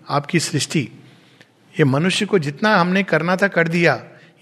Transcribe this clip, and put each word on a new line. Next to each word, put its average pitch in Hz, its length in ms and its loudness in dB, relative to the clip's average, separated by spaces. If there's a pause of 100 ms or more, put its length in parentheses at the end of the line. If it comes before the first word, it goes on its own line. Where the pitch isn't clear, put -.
आपकी 143 320 -2
सृष्टि, 139 480 -2 (880)
ये 160 60 4
मनुष्य 160 420 0
को 196 120 2
जितना 160 380 0
हमने 180 260 2
करना 175 340 0
था 196 120 2
कर 170 200 0
दिया, 165 360 2 (360)